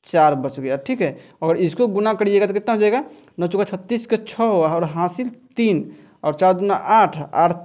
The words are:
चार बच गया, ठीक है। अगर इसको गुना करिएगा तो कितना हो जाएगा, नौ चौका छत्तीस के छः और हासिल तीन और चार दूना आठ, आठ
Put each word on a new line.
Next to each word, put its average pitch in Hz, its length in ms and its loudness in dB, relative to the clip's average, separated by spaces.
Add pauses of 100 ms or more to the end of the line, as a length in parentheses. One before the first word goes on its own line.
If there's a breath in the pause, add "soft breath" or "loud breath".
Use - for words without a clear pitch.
चार 156 300 4
बच 131 240 -6
गया, 131 180 -4
ठीक 254 220 -6
है। 190 160 -2 (260 loud breath)
अगर 165 160 2
इसको 180 300 0
गुना 208 260 0
करिएगा 202 320 2
तो 196 80 -2
कितना 208 200 -2
हो 214 60 0
जाएगा, 214 240 2 (340 loud breath)
नौ 175 80 0
चौका 196 200 -2
छत्तीस 226 400 -6
के 226 120 0
छः - 260 -8
और 170 420 2
हासिल 175 440 -4 (260)
तीन 214 340 0 (340 loud breath)
और 151 100 -2
चार 185 180 4
दूना 190 220 -2
आठ, 202 440 2 (160)
आठ 170 180 2 (120)